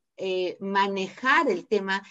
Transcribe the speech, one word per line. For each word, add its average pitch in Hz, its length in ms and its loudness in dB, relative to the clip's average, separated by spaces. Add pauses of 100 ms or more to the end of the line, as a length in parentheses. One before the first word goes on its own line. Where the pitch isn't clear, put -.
(180)
eh, 185 420 -2
manejar 196 920 0
el 180 200 -2
tema 196 420 0